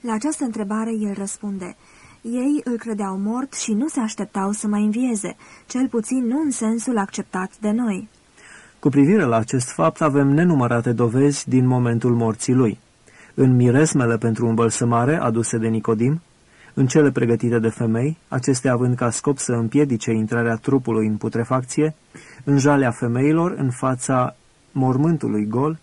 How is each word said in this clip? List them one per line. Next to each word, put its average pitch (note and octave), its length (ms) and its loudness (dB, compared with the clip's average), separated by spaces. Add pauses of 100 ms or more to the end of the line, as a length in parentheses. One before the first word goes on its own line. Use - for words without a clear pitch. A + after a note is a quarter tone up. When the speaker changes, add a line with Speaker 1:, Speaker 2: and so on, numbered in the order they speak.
Speaker 1:
La A#3+ 120 -4
această C#4 320 -4
întrebare A3 500 -4
el G#3+ 240 -4
răspunde, G3 580 -10 (460)
"Ei B3+ 420 -2
îl B3 120 -4
credeau G#3 420 -6
mort A#3 340 -4
și - 200 -6
nu A3+ 160 0
se D4 120 -4
așteptau G3+ 520 -4
să G#3 140 -6
mai G#3 160 0
învieze, G#3+ 540 -2 (300)
cel B3+ 220 -2
puțin B3 380 -2
nu B3+ 140 0
în D#4 100 0
sensul A3+ 480 -2
acceptat F#3+ 520 -6 (100)
de G#3+ 100 -2
noi." G#3+ 380 -2 (680)
Speaker 2:
Cu - 100 2
privire C#3+ 360 4
la A#2 120 2
acest B2+ 340 -2
fapt, D#3+ 300 0
avem C#3+ 280 4
nenumărate C3 640 2
dovezi B2 560 2
din B2+ 180 4
momentul B2 480 2
morții A#2 400 0
lui. A#2+ 240 2 (560)
În C3 220 4
miresmele B2 600 4
pentru A#2 320 0
îmbălsămare A#2 680 2
aduse A#2 420 -2
de A2+ 100 -2
Nicodim, A2+ 520 0 (540)
în C#3 120 2
cele D3 240 4
pregătite A#2 480 0
de A2+ 100 0
femei, A#2 480 -2 (120)
acestea C3 440 0
având B2 240 0
ca A#2+ 140 -2
scop C3+ 280 -2
să - 140 -4
împiedice A#2+ 600 0
intrarea A2+ 420 0
trupului A#2 520 0
în G#2+ 100 -2
putrefacție, B2+ 760 -2 (500)
în C#3+ 140 4
jalea C3+ 320 4
femeilor, C#3 600 0
în C3+ 200 -2
fața B2+ 680 -2 (360)
mormântului C3 720 0
gol C#3 360 -2